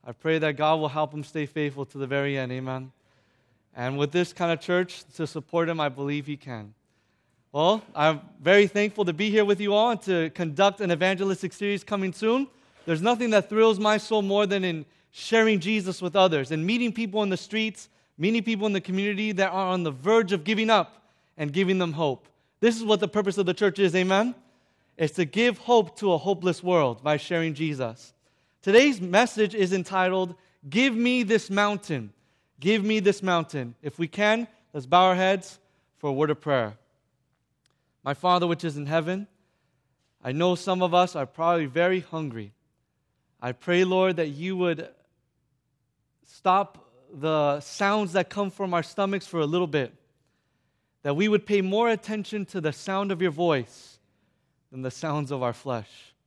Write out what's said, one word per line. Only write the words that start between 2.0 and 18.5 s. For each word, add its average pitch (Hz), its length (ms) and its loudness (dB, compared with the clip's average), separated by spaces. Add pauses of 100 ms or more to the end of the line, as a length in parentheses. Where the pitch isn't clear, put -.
very 139 300 -2
end. 127 160 -6
Amen. 131 400 -8 (840)
And 127 220 -4
with 143 140 0
this 175 200 0
kind 170 200 -2
of 160 80 -2
church 180 420 -2 (140)
to 160 100 -4
support 165 420 -2
him, 165 120 -4
I 147 80 0
believe 139 380 -6
he 147 100 -8
can. 110 380 -14 (760)
Well, 180 320 2 (120)
I'm 151 260 2 (200)
very 190 280 6
thankful 208 380 0
to 170 60 0
be 202 180 -2
here 208 140 4
with 202 160 2
you 208 140 0
all 226 160 4
and 220 120 -4
to 165 280 0
conduct 185 500 0
an 180 120 0
evangelistic 185 600 -2
series 202 300 -4
coming 190 300 -4
soon. 247 340 0 (400)
There's 165 160 -2
nothing 233 280 2
that 208 180 2
thrills 220 320 4
my 214 160 2
soul 208 260 -2
more 196 240 2
than 190 160 -2
in 165 240 -4 (240)
sharing 220 480 2
Jesus 190 420 -2
with 175 140 -6
others 160 380 4
and 160 120 -2
meeting 233 280 0
people 214 320 -4
in 196 60 -2
the 180 60 0
streets, - 520 -6 (280)
meeting 208 280 0
people 214 240 -2